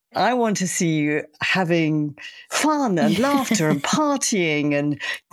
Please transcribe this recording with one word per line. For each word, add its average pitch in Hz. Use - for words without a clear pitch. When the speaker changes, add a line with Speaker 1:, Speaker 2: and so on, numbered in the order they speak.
Speaker 1:
I 214
want 226
to 180
see 160
you 147
having 156
fun 285
and 170
Speaker 2:
<laughs> 262
Speaker 1:
laughter 233
and 143
partying 175
and 147